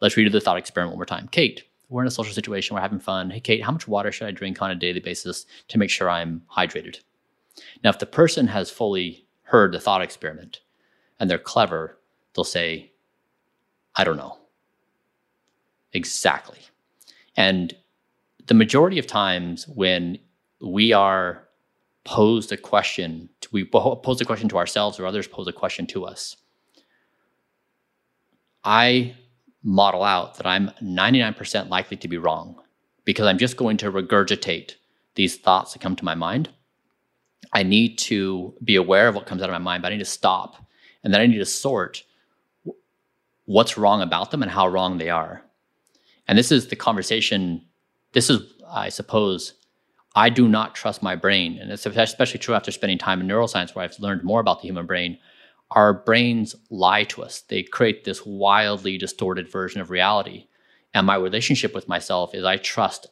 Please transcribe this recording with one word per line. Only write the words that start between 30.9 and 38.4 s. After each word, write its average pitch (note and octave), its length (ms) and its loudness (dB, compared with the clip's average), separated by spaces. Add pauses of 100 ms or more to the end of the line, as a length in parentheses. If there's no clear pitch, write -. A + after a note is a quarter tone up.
percent G2 340 -6
likely F#2 280 -4
to - 100 -12
be E2+ 100 -6
wrong D#2+ 440 -4 (440)
because G#2+ 220 2
I'm F#2 100 4
just B2 200 0
going A2 200 0
to G#2 140 -4
regurgitate F#2+ 840 -2 (400)
these F#2+ 220 0
thoughts - 360 2
that - 80 -20
come F#2 140 -4
to - 100 -8
my E2 100 -2
mind. F#2 340 -4 (1040)
I G2+ 100 2
need A2 360 2
to F#2+ 640 -4